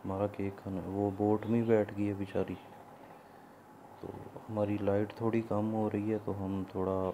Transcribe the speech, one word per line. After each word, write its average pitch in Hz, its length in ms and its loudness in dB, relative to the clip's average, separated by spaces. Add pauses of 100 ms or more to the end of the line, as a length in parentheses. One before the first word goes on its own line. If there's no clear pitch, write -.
हमारा 98 240 2
केक 98 280 -4
खाने, 95 240 -4
वो 98 320 0
बोट 104 340 4
में 113 220 2
बैठ 104 260 4
गई 101 120 0
है 104 100 0
बेचारी। 95 400 -2 (1500)
तो - 120 -10 (340)
हमारी 104 320 0
लाइट 101 400 2
थोड़ी 113 240 2
कम 107 280 0
हो 110 160 2
रही 104 220 0
है, 107 80 2
तो 104 160 -4
हम 95 300 -2 (100)
थोड़ा 95 400 2